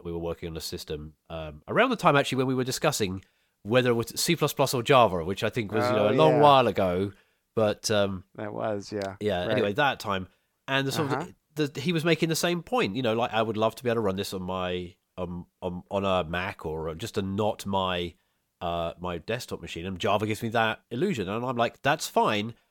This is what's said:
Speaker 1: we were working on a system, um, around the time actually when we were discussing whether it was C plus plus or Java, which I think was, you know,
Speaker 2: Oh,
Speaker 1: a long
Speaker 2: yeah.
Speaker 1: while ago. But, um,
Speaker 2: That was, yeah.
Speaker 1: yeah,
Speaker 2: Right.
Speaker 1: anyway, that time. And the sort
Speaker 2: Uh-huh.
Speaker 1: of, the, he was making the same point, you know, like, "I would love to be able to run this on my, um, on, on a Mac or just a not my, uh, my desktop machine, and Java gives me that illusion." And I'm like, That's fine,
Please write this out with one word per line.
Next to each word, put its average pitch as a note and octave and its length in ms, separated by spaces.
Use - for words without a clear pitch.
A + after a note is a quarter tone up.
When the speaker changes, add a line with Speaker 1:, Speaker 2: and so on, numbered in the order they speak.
Speaker 1:
we E2+ 80
were E2+ 80
working E2+ 280
on D#2+ 80
a D#2+ 60
system, D#2 520
um, D#2 360
around A3+ 220
the A#3+ 60
time E3 200
actually C#3+ 220
when C3 100
we C3+ 60
were B2+ 100
discussing A#2 600
whether B2 260
it A#2+ 60
was A#2 120
C E3+ 140
plus D3 180
plus C#3 220
or A#2+ 80
Java, G#2+ 400
which F#2+ 200
I A2 60
think G#2+ 220
was, A2 180
you B2+ 60
know, G#2 140
Speaker 2:
Oh, - 20
Speaker 1:
a - 20
long D#3 200
Speaker 2:
yeah. D3 80
Speaker 1:
while C#3 260
ago. F#2+ 440
But, G#2 340
um, G2 340
Speaker 2:
That A2 180
was, A2 380
yeah. G2 280
Speaker 1:
yeah, G2+ 260
Speaker 2:
Right. A2+ 60
Speaker 1:
anyway, G#2 220
that C3+ 260
time. F#2+ 280
And C3+ 200
the C3+ 40
sort C#3 200
Speaker 2:
Uh-huh. C3 100
Speaker 1:
of, F#3 120
the, C#3+ 260
he D#3+ 100
was D#3+ 140
making E3 240
the D#3+ 60
same F3 280
point, D3 320
you C3 60
know, A2+ 120
like, A#2 200
"I A2 80
would A2 160
love A2 180
to - 80
be A#2+ 60
able A2+ 60
to A#2 60
run F#2+ 140
this G2 180
on F#2 80
my, F2+ 540
um, F2 300
on, F2+ 300
on G2 140
a F#2 180
Mac F2 420
or D#2+ 300
just A2 220
a G#2 40
not G2+ 440
my, F#2 500
uh, E2+ 400
my F2 160
desktop A2+ 440
machine, E2 240
and F#2+ 140
Java G#2 260
gives G#2+ 160
me A#2 80
that A2 300
illusion." B2 380
And A2+ 180
I'm B2+ 120
like, A#2 240
That's D3 260
fine, A#2 460